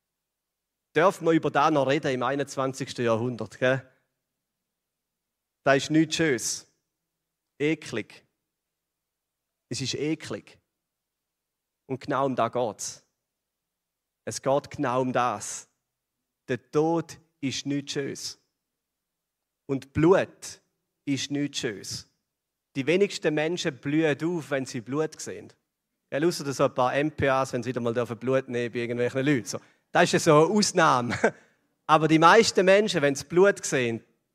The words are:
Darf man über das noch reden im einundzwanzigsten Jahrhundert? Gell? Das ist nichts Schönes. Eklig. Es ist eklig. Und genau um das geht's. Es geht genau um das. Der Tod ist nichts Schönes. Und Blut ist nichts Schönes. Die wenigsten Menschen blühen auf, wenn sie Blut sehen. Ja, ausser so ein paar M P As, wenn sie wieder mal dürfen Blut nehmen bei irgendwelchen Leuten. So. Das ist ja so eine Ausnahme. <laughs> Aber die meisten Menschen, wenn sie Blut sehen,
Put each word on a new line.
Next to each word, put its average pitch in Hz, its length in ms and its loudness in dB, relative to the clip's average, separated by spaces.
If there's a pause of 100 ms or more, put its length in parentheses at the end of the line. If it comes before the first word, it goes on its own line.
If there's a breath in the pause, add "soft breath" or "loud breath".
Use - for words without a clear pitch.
(920)
Darf 175 260 2
man 165 160 2
über 151 160 0
das 151 200 2
noch 139 160 2
reden 147 260 0
im 127 100 -4
einundzwanzigsten 135 800 -4
Jahrhundert? 113 560 -4
Gell? 131 260 0 (1800)
Das 139 140 4
ist 135 140 -4
nichts 156 240 0
Schönes. - 560 -2 (880)
Eklig. 147 640 -6 (1400)
Es 123 140 -8
ist 123 140 -6
eklig. 147 640 -8 (1300)
Und 131 120 -8
genau 139 260 -2
um 131 100 -2
das 113 160 0
geht's. - 540 -8 (1200)
Es 113 160 -10
geht 139 300 -2
genau 131 300 -2
um 127 120 -2
das. 120 540 -4 (800)
Der - 240 -6
Tod 160 460 0 (220)
ist - 260 -6
nichts 143 280 -6
Schönes. - 460 -10 (1300)
Und 135 280 -8
Blut 156 680 2 (440)
ist 139 260 -6
nichts 143 280 -6
Schönes. 101 480 -10 (680)
Die 135 100 -4
wenigsten 175 480 0
Menschen 160 440 -4
blühen 151 460 0
auf, 160 280 -6
wenn 135 140 -4
sie 127 160 -10
Blut 151 380 -6
sehen. - 320 -14 (600)
Ja, 135 140 -2
ausser 165 260 -2
so 139 140 0
ein 127 80 0
paar 127 220 0
M 147 160 0
P 139 180 0
As, 131 240 0
wenn 123 100 -4
sie 123 60 -8
wieder 123 120 -4
mal 117 120 0
dürfen 117 240 -4
Blut 131 320 -2
nehmen 120 220 -4
bei 123 80 -6
irgendwelchen 120 460 -4
Leuten. 139 200 0
So. - 140 -10 (320 soft breath)
Das 165 120 4
ist 170 100 0
ja 175 60 4
so 156 260 6
eine 180 80 2
Ausnahme. 151 640 2
<laughs> - 680 -4
Aber 156 220 4
die 156 120 4
meisten 196 460 6
Menschen, 190 360 4
wenn 143 140 2
sie - 100 -12
Blut 196 400 2
sehen, 117 380 -2 (320)